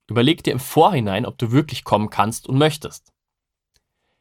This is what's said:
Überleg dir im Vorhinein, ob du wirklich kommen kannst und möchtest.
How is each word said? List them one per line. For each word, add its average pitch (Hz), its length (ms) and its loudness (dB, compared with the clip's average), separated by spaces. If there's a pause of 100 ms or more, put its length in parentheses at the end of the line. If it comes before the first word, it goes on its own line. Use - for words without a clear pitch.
Überleg 123 360 0
dir - 100 0
im 131 60 -4
Vorhinein, 127 640 2
ob - 140 -10
du 113 120 -4
wirklich 151 320 0
kommen 107 280 0
kannst 107 360 -4
und 131 120 0
möchtest. - 520 -2 (1080)